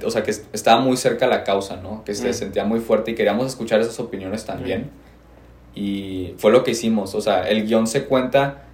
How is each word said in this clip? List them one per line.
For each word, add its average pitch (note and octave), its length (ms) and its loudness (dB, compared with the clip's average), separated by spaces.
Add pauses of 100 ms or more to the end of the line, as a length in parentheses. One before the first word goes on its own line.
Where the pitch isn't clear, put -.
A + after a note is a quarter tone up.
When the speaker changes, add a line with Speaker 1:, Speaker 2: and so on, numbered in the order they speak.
Speaker 1:
o A2 60 -2
sea, A2 120 0
que G#2+ 80 -4
estaba A2+ 500 2
muy C3 160 2
cerca B2 300 0
a - 20 4
la G#2 160 0
causa, G2 320 -2
¿no? G2 280 -12
Que G#2 100 -6
se A#2+ 160 -4
Speaker 2:
Mm. A#2+ 40 -2
Speaker 1:
sentía G2+ 300 -4
muy A2+ 160 0
fuerte A2+ 300 0
y A2+ 40 -2
queríamos G#2+ 320 2
escuchar A2+ 340 0
esas A#2 200 -4
opiniones G2+ 460 -6
también. F#2 360 -6
Speaker 2:
Mm. - 960 -18
Speaker 1:
Y F#2+ 600 -6
fue G#2+ 140 6
lo B2+ 120 8
que B2+ 80 0
hicimos, A2+ 420 0
o G#2+ 60 0
sea, G2 280 2
el G#2+ 180 2
guión A2+ 200 4
se C#3 200 0
cuenta C3+ 680 2